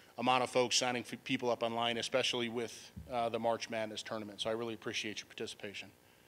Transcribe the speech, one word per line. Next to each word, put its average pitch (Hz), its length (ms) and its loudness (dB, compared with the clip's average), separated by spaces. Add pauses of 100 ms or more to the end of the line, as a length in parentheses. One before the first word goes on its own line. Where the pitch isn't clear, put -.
(180)
amount 127 260 4
of 117 60 -2
folks 123 260 6
signing 123 260 2
f-, 120 220 -8
people 123 260 2
up 117 140 2
online, 117 320 2
especially 120 520 2
with, 113 440 -6 (180)
uh, 120 180 2
the 113 120 0
March 113 300 2
Madness 110 340 -4
tournament. 104 360 -6
So 117 100 -2
I - 20 2
really 113 220 -2
appreciate 107 440 -4
your - 80 -10
participation. 101 600 -10 (400)